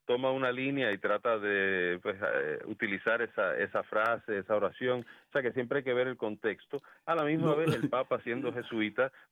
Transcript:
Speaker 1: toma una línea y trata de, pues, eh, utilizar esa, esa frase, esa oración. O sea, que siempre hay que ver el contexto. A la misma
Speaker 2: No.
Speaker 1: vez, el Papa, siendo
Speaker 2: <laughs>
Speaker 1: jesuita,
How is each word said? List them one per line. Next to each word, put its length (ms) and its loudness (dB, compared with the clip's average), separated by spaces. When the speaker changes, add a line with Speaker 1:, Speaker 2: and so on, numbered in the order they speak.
Speaker 1:
toma 260 2
una 200 0
línea 400 0
y 60 -2
trata 420 0
de, 640 2
pues, 180 -2
eh, 440 0
utilizar 560 -2
esa, 360 0
esa 260 -2
frase, 560 0
esa 160 0
oración. 500 0
O 20 -20
sea, 100 0
que 120 0
siempre 260 -2
hay 40 -2
que 100 0
ver 140 2
el 100 -4
contexto. 640 -4
A 100 0
la 80 2
misma 320 2
Speaker 2:
No. 0 -
Speaker 1:
vez, 160 2
el 140 0
Papa, 380 -2
siendo 300 -4
Speaker 2:
<laughs> 0 -
Speaker 1:
jesuita, 580 -2